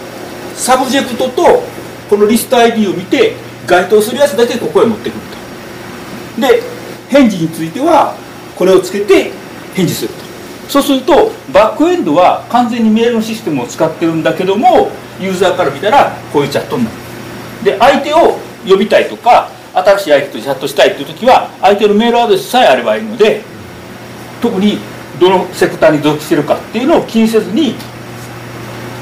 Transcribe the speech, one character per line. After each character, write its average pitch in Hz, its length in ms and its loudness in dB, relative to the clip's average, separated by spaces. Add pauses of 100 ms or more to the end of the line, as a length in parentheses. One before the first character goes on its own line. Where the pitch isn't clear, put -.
(560)
サ 262 220 2
ブ 262 120 -2
ジ 262 80 0
ェ 269 100 0
ク 240 80 -8
ト 254 140 -2
と 311 320 4 (480)
こ 202 80 4
の 208 80 4
リ 220 100 4
ス - 120 -2
ト 254 100 2
ア 233 80 6
イ 233 60 4
デ 214 60 -4
ィ 214 80 2
ー 180 60 0
を 160 60 -6
見 185 80 -6
て、 277 300 0 (320)
該 349 200 2
当 214 140 4
す 240 100 -2
る - 60 -4
や 285 100 4
つ 214 80 -6
だ 233 120 4
け 262 100 -4
こ - 80 -6
こ 180 160 2
へ 143 60 6
持 110 80 0
っ - 20 -8
て - 140 -8
く - 20 -10
る - 60 -12 (1160)
と。 233 60 -6
で、 - 220 4 (460)
返 262 200 6
事 190 80 -2
に 165 120 0
つ 160 140 -8
い 165 60 -6
て 247 100 -8
は 311 360 2 (400)
こ - 100 0
れ 190 80 4
を - 60 6
つ - 120 -4
け 202 100 -4
て 311 300 2 (440)
返 180 100 0
事 143 80 -2
す - 100 -8
る 113 60 -4
と。 - 60 -14 (540)
そ 277 100 2
う 269 40 2
す - 80 0
る 262 100 2
と、 285 300 4 (220)
バ 214 200 6
ッ - 40 -8
ク 302 100 4
エ 359 100 2
ン 302 60 -2
ド 156 120 0
は 170 340 4
完 240 180 2
全 233 160 -2
に 220 60 4
メ 226 140 4
ー 233 60 4
ル 233 80 0
の 214 40 0
シ 220 140 -6
ス - 80 -12
テ 170 80 -4
ム 135 100 -2
を 120 60 -6
使 - 180 -2
っ 156 80 -2
て 170 140 -2
る 160 80 0
ん 156 80 -2
だ 160 100 2
け 175 100 -4
ど 190 120 0
も、 214 340 4 (300)
ユ 185 100 -4
ー 180 80 -4
ザ 185 120 2
ー 175 60 0
か - 100 0
ら 143 40 0
見 - 100 -6
た 202 120 -2
ら 226 260 4 (160)
こ 147 60 2
う 143 40 2
い 135 40 -2
う - 20 -8
チ - 80 -2
ャ 117 60 -2
ッ - 40 -12
ト 117 100 -6
に 120 80 0
な - 40 -4
る。 - 60 -12 (680)
で、 196 140 2
相 277 220 4
手 294 140 -4
を - 260 4 (280)
呼 190 100 6
び 214 100 0
た - 120 4
い - 80 2
と - 80 -10
か、 - 340 4 (260)
新 190 240 4
し - 80 -6
い 151 40 -2
相 139 100 6
手 - 120 -4
と 123 60 -8
チ - 80 -8
ャ - 40 -2
ッ - 80 -6
ト - 80 -4
し - 80 -8
た 175 100 4
い 131 40 4
っ - 60 -2
て 147 60 -8
い - 20 -8
う 139 40 -8
時 160 180 -10
は、 240 240 4 (100)
相 202 160 4
手 208 120 4
の 202 80 2
メ 233 140 4
ー - 20 4
ル 240 100 4
ア 233 60 2
ド 208 60 2
レ 180 60 4
ス - 80 -8
さ 247 160 2
え 202 40 6
あ 143 80 6
れ 165 80 0
ば 220 120 0
い 220 60 -4
い - 20 -6
の - 140 -8
で、 208 240 2 (960)
特 190 200 -2
に 202 180 2 (420)
ど 180 120 6
の 185 200 2
セ - 160 0
ク 170 100 -8
タ 151 100 4
ー 156 80 6
に 143 60 -2
属 147 200 0
し - 80 -12
て 170 60 2
る 147 80 2
か - 120 -2
っ - 40 -4 (120)
て 214 60 -6
い 247 60 0
う 262 40 0
の 339 120 4
を - 40 0
気 - 140 -4
に 220 100 4
せ 220 120 2
ず 180 120 -2
に、 262 220 0 (1300)